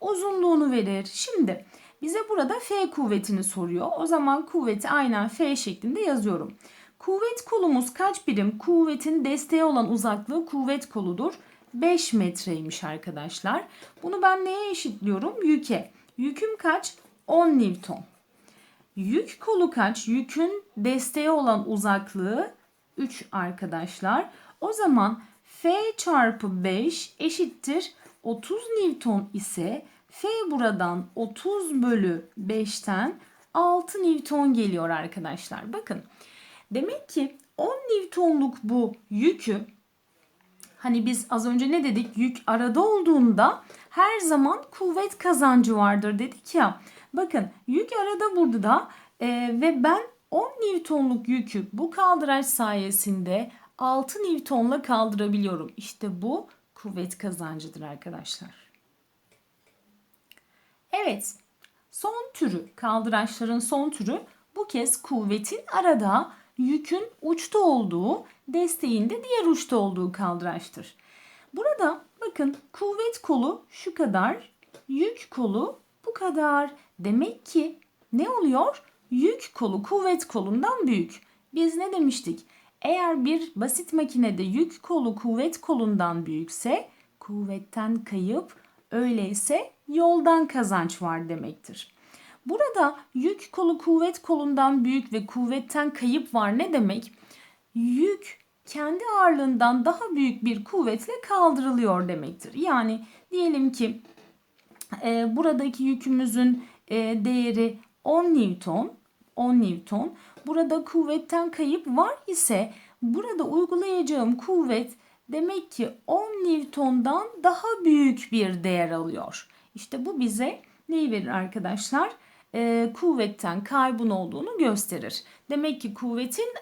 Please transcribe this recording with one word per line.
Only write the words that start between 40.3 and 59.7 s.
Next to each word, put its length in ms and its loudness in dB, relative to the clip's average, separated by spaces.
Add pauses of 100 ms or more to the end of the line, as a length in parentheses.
hani 280 0
biz 240 -2
az 160 0
önce 240 2
ne 140 2
dedik? 320 0
Yük 300 0
arada 380 2
olduğunda 760 6 (280)
her 300 4
zaman 500 4
kuvvet 480 -2
kazancı 580 6
vardır 420 2
dedik 360 -8
ya. 260 2 (320)
Bakın 360 -2 (180)
yük 260 0
arada 440 0
burada, 520 4 (320)
e, 60 -2 (340)
ve 220 2
ben 200 4 (280)
on 200 0 (100)
Newton'luk 680 0
yükü 440 -2
bu 180 -4
kaldıraç 560 2
sayesinde 1040 -2 (280)
altı 400 -2
Newton'la 640 0
kaldırabiliyorum. 920 0
İşte 460 -10
bu 240 -4 (280)
kuvvet 440 -10
kazancıdır 640 -10
arkadaşlar. 880 -14 (2250)